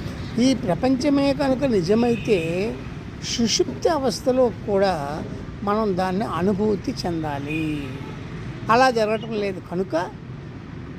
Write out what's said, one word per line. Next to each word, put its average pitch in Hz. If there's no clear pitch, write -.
ఈ 262
ప్రపంచమే 277
కనుక 269
నిజమైతే 214
సుషుప్తి -
అవస్థలో 254
కూడా 185
మనం 208
దాన్ని 185
అనుభూతి 196
చెందాలి. 151
అలా 254
జరగటం 220
లేదు 202
కనుక 311